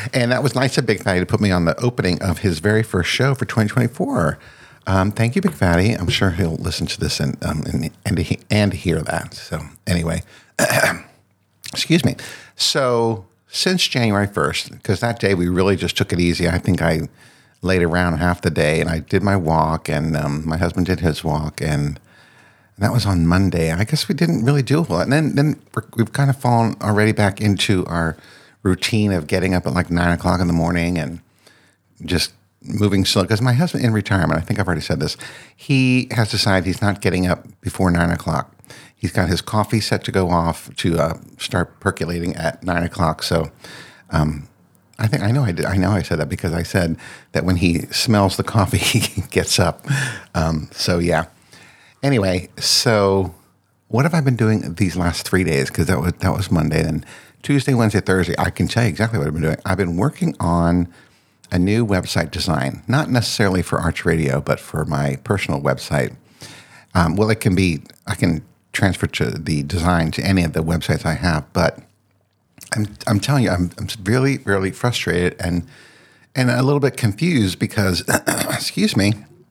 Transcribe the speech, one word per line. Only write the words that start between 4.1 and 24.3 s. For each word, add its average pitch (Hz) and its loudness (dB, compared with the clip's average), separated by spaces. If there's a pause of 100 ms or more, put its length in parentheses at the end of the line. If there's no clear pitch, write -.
Um, 95 2
thank 117 0
you, 190 0
Big 185 0
Fatty. 92 4
I'm 87 -4
sure 98 2
he'll 85 0
listen 85 -4
to - -6
this - -2
and, 71 -2
um, 78 -4
and, 80 -4 (120)
and, 104 0
he-, - -2 (100)
and 104 2
hear 82 0
that. - -6
So - -8 (240)
anyway, 82 0 (340)
<clears throat> - -4
excuse - 2
me. 113 0 (400)
So 117 0 (220)
since - 0
January 107 2
first, - -4 (100)
'cause 95 0
that 117 -2
day 98 2
we 87 0
really 92 4
just 85 -2
took - -2
it 90 -2
easy. 87 2
I 85 0
think 85 0
I 82 0 (520)
laid 90 2
around 85 0
half 87 0
the 92 0
day 80 2
and 78 -2
I 82 -2
did 90 -2
my 98 0
walk 80 0
and, 76 -2
um, 73 -4
my 80 -2
husband 85 0
did 87 -2
his 80 -2
walk 76 -4
and 73 -2 (800)
that 104 0
was 110 0
on 87 2
Monday. 87 2
I 85 0
guess - -2
we - -2
didn't 160 0